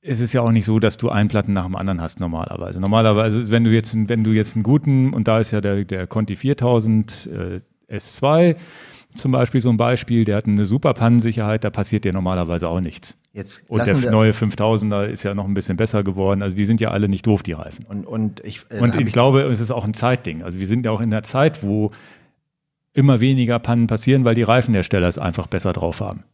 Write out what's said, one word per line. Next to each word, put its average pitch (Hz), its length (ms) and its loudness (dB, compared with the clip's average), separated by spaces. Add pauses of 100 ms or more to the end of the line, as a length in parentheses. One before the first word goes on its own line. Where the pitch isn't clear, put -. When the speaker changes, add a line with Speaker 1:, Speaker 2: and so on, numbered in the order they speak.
Speaker 1:
es 123 160 -4
ist 120 140 -2
ja 127 80 2
auch 117 80 2
nicht 113 160 4
so, 110 140 2
dass 107 180 0
du 117 120 -2
einen 104 200 2
Platten 104 240 0
nach 95 140 -2
dem 92 80 -6
anderen 95 260 -4
hast 82 180 -8
normalerweise. 87 600 -8
Normalerweise, 107 720 2
wenn 117 120 4
du 117 60 4
jetzt, 113 260 2 (140)
wenn 113 140 0
du 110 80 2
jetzt 110 240 0
einen 113 80 0
guten, 135 500 2
und 107 140 -2
da 113 120 4
ist 110 120 -2
ja 107 100 -2
der, 101 240 -2
der 92 220 -6
Conti 104 280 -2
viertausend, 113 960 0
äh, 92 280 -8 (260)
S - 300 -10
zwei 160 400 4 (580)
zum - 180 -2
Beispiel 123 300 0
so 120 80 2
ein 113 80 4
Beispiel, 117 480 2
der 101 120 0
hat 107 100 -2
eine 104 180 2
super 131 300 0
Pannensicherheit, 113 680 2
da 104 60 -2
passiert 104 340 -2
dir 95 100 -2
normalerweise 90 540 -2
auch 85 140 -2
nichts. - 380 -10 (120)
Speaker 2:
Jetzt - 360 -14
Speaker 1:
Und 110 100 -4
der 120 160 2
Speaker 2:
lassen 143 80 2
wir 123 80 0
Speaker 1:
neue 110 240 4
fünftausender 104 760 0
ist - 140 -8
ja 101 140 -4
noch 101 100 -4
ein 98 80 -2
bisschen 95 240 -4
besser 107 260 0
geworden. 98 380 0
Also 98 160 -4
die 104 80 0
sind 110 160 2
ja 110 80 -2
alle 101 180 0
nicht 98 200 -2
doof, 104 160 2
die 85 100 -6
Reifen. 78 320 -14
Speaker 2:
Und, 101 220 -12
und 110 360 -6
ich, - 260 -18
äh, 113 100 -10
Speaker 1:
Und 120 140 4
Speaker 2:
hab 151 80 0
Speaker 1:
ich 131 40 2
Speaker 2:
ich 110 80 -4
Speaker 1:
glaube, 131 300 4
es 123 160 0
ist 113 100 -4
auch 117 160 -4
ein 107 80 -2
Zeitding. 120 480 -2
Also 90 160 -10
wir 95 80 -6
sind 117 180 -2
ja 117 60 -2
auch 110 120 -2
in 117 100 -2
der 110 100 -2
Zeit, 151 400 0
wo 107 300 -2 (1000)
immer 135 260 4
weniger 123 400 2
Pannen 117 260 0
passieren, 123 400 2
weil 113 80 4
die 117 80 2
Reifenhersteller 101 680 2
es 87 120 -2
einfach 85 260 -4
besser 92 280 -4
drauf 85 280 -4
haben. 92 220 -8 (100)